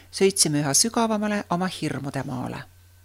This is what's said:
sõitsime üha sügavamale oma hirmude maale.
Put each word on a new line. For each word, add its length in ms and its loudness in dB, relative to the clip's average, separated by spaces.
sõitsime 540 2
üha 100 0
sügavamale 760 0
oma 200 0
hirmude 560 -4
maale. 380 -6